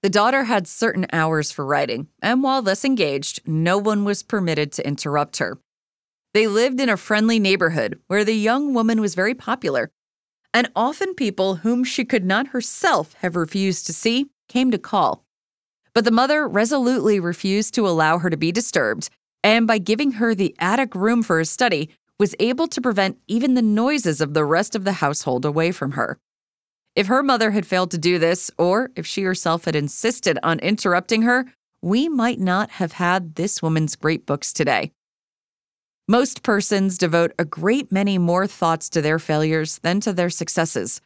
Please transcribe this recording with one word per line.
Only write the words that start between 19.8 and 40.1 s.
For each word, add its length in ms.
her 220
the 240
attic 380
room 260
for 160
a 60
study, 460
was 220
able 260
to 140
prevent 380
even 260
the 80
noises 580
of 140
the 100
rest 300
of 80
the 120
household 500
away 260
from 220
her. 260
If 120
her 160
mother 300
had 120
failed 280
to 60
do 200
this, 400
or 380
if 100
she 160
herself 420
had 100
insisted 680
on 160
interrupting 640
her, 240
we 260
might 320
not 340
have 200
had 440
this 260
woman's 340
great 300
books 260
today. 400
Most 360
persons 560
devote 400
a 80
great 440
many 280
more 280
thoughts 440
to 100
their 180
failures 600
than 220
to 120